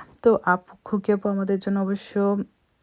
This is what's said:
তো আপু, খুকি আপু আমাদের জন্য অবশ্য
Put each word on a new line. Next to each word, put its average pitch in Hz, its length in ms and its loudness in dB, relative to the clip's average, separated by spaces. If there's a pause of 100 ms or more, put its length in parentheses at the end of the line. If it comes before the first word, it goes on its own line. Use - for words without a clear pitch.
(220)
তো 226 220 6
আপু, 180 400 0
খুকি 208 280 -2
আপু 202 160 0
আমাদের 196 300 0
জন্য 196 220 -2
অবশ্য 202 560 -2 (460)